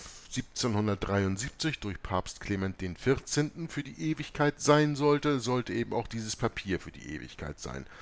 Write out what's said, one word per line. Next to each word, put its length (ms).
siebzehnhundertdreiundsiebzig 1500
durch 240
Papst 380
Clement 400
den 160
Vierzehnten 720
für 140
die 280
Ewigkeit 520
sein 340
sollte, 440
sollte 340
eben 180
auch 160
dieses 280
Papier 440
für 100
die 240
Ewigkeit 460
sein. 260